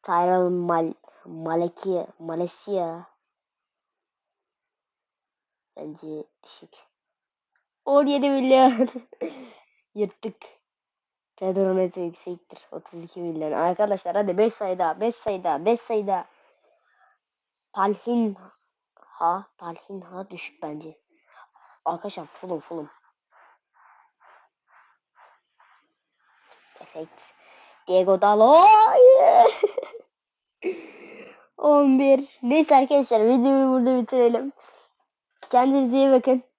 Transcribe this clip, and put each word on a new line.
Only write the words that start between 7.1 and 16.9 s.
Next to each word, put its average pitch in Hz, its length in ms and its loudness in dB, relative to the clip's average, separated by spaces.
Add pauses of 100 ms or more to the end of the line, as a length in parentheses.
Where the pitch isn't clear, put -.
On 285 200 2
yedi 285 240 -2
milyon. 262 600 2 (520)
<laughs> - 540 -20
Yırttık. 208 400 -8 (1000)
Pedro 190 400 -2
Neto 185 240 -4
yüksektir. 175 580 -14 (120)
Otuz 170 320 -20
iki 175 180 -18
milyon. 156 300 -8
Arkadaşlar 180 640 -4
hadi 196 220 -2
beş 214 160 0
sayı 185 260 -8
daha. 196 200 -4
Beş 226 160 -6
sayı 190 280 -10
daha. 160 220 -6
Beş 233 140 0
sayı 214 280 -6
daha. 185 180 -6 (1500)